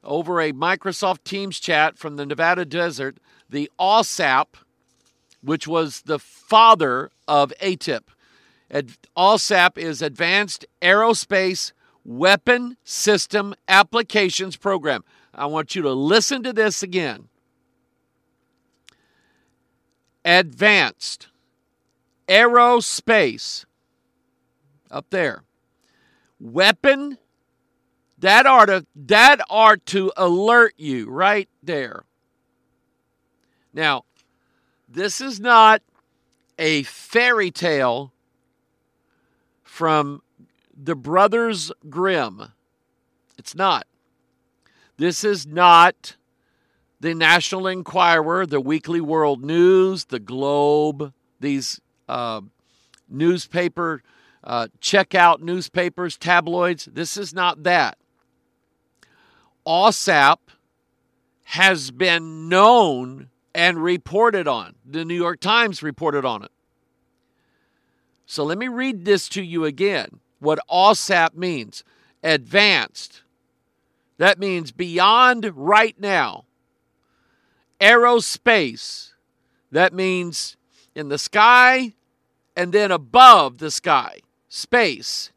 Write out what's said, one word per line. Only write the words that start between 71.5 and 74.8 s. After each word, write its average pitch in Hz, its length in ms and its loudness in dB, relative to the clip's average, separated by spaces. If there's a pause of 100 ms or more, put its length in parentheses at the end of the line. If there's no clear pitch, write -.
Advanced. 151 1000 -2 (920)
That 180 220 2
means 175 340 -6
beyond 208 840 2